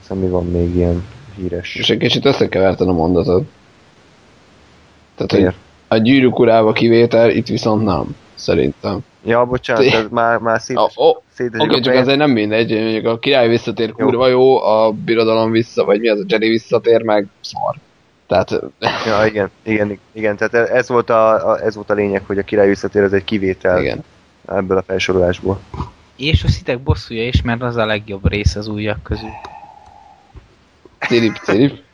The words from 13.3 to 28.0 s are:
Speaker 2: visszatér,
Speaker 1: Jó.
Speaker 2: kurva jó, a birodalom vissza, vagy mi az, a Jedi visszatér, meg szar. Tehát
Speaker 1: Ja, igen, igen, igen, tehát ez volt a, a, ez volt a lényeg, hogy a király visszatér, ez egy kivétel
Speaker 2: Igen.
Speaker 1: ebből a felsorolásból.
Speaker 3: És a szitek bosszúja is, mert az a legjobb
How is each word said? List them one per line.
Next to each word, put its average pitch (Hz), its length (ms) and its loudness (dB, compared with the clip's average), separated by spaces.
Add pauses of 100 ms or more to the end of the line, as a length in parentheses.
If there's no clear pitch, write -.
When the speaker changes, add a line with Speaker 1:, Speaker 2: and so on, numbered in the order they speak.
Speaker 2:
visszatér, 113 500 -2
Speaker 1:
Jó. - 80 -2
Speaker 2:
kurva 127 220 2
jó, 127 360 4
a 110 280 4
birodalom 113 600 0
vissza, 113 320 0
vagy 101 160 2
mi 117 100 -2
az, 104 100 0
a 98 80 -6
Jedi 110 220 0
visszatér, 113 520 0
meg 107 260 0 (140)
szar. - 340 -8 (520)
Tehát 92 340 0 (440)
Speaker 1:
Ja, 110 200 2
igen, 104 240 0 (140)
igen, 104 360 -2 (120)
igen, 107 260 -4
tehát 113 320 0
ez 120 180 0
volt 120 220 0
a, 110 420 2
a, 104 100 -2
ez 104 140 -2
volt 104 140 -14
a 104 40 0
lényeg, 101 320 0
hogy 98 120 -4
a 98 60 -2
király 101 240 2
visszatér, 101 360 0
ez 98 100 2
egy 98 100 0
kivétel 95 580 -2
Speaker 2:
Igen. 69 220 -6 (440)
Speaker 1:
ebből 95 300 -2
a 92 40 0
felsorolásból. 92 760 -2 (560)
Speaker 3:
És 151 280 0
a - 40 0
szitek - 320 -2
bosszúja 123 480 -4
is, 127 140 -2
mert 117 200 -4
az 120 140 -4
a 110 100 0
legjobb 104 440 -4